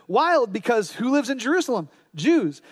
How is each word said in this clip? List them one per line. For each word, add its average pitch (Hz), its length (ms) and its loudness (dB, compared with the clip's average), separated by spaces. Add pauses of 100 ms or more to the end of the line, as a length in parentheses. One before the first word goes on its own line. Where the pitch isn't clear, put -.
wild 269 440 2
because 214 380 0
who 247 220 -4
lives 277 180 2
in 269 80 -4
Jerusalem? 247 500 -2 (260)
Jews. 180 580 0